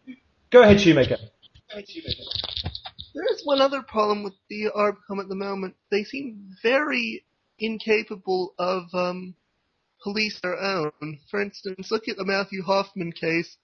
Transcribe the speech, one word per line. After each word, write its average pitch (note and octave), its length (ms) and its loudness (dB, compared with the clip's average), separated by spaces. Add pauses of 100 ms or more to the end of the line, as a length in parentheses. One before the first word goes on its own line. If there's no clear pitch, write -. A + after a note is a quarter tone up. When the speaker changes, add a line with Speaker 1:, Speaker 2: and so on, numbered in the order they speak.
(500)
Speaker 1:
Go B3 120 12
ahead, G3+ 180 10
Shoemaker. C#3 360 6 (560)
Speaker 2:
There - 1600 -10
is F#4 120 -8
one C#4 160 2
other C4+ 220 2
problem G#3 400 0
with G3 120 -10 (140)
the G#3+ 280 -4
arbcom G3+ 440 -2
at G3 80 -8
the G3 60 -8
moment. G3 400 -6 (160)
They G#3 140 0
seem G#3+ 580 -12
very B3+ 640 -2 (340)
incapable G#3+ 1000 -2
of, F3+ 260 -2 (100)
um, F3+ 400 -4 (680)
police G#3+ 360 -4
their F3+ 200 -4
own. D#3 580 -4 (100)
For G#3 140 -2
instance, G3 480 -10
look A3 160 -2
at A3+ 100 -6
the F#3+ 80 -6
Matthew G3 380 -2
Hoffman F#3+ 480 -2
case. E3 540 -2